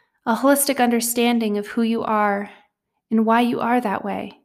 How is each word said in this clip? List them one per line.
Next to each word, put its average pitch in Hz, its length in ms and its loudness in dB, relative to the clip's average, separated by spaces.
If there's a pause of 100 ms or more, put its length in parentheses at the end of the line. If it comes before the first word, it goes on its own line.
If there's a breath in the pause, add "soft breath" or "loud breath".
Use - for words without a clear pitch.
(260)
a 226 100 0
holistic 277 460 2
understanding 233 760 0
of 208 100 -6
who - 140 -4
you 226 220 0
are 202 460 0 (600 loud breath)
and 220 140 2
why 226 160 4
you 240 180 0
are 240 220 0
that 202 240 -4
way. 196 400 -8